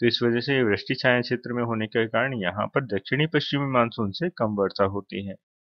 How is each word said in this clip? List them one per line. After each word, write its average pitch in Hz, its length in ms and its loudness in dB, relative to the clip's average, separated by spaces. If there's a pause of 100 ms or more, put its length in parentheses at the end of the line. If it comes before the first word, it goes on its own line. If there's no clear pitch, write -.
तो 120 60 4
इस 117 160 2
वजह 120 180 2
से 131 220 2
वृष्टि 107 320 2
छाया 123 260 2
क्षेत्र 120 320 -4
में 120 100 -2
होने 113 240 -2
के 113 200 0
कारण 120 280 0
यहाँ 101 320 -2
पर 139 180 0
दक्षिणी 127 420 -2
पश्चिमी 143 400 0
मानसून 117 440 0
से 180 200 -4
कम 117 160 -2
वर्षा 101 380 2
होती 98 420 -4
है। 95 80 -8 (320)